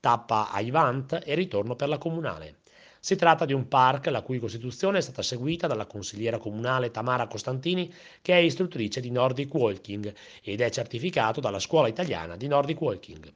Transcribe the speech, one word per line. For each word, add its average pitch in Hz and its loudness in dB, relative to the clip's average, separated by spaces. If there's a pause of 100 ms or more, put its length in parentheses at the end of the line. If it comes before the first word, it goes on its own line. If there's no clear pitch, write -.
tappa 117 2
a 98 -2
Ivant 135 0
e 143 -2
ritorno 123 -2
per 143 -2
la 147 0
comunale. 143 -6 (420)
Si - 0
tratta 165 6
di 139 0
un 131 -2
park 135 6
la 117 0
cui 127 -4
costituzione 120 -2
è 170 2
stata 127 -8
seguita 151 -2
dalla 110 -2
consigliera 107 -6
comunale 117 -2
Tamara 120 0
Costantini, 131 -4 (320)
che 180 2
è 175 8
istruttrice 160 0
di 123 -8
Nordic 131 0
Walking 104 -2 (300)
ed 104 -6
è 120 2
certificato 120 -2
dalla 101 -2
Scuola 151 4
Italiana 90 -4
di 120 -8
Nordic 143 2
Walking. 92 -6